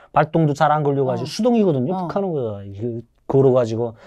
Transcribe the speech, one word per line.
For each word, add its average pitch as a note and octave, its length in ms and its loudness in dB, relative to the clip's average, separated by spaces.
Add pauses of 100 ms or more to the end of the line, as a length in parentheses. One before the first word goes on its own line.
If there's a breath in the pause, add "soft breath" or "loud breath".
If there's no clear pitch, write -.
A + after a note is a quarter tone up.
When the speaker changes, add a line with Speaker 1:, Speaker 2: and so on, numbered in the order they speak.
(120 soft breath)
Speaker 1:
발동도 D#3 420 2
잘 D3 180 2
안 D3+ 100 0
걸려가지고 C#3 420 0
Speaker 2:
어. - 20 -8
Speaker 1:
수동이거든요. F#3 680 0
Speaker 2:
어. F#3+ 80 -4
Speaker 1:
북한은 F#3+ 300 -4
거야. G#2+ 320 -6
이게 A2+ 360 -8 (260)
걸어가지고 A#2+ 680 2 (100)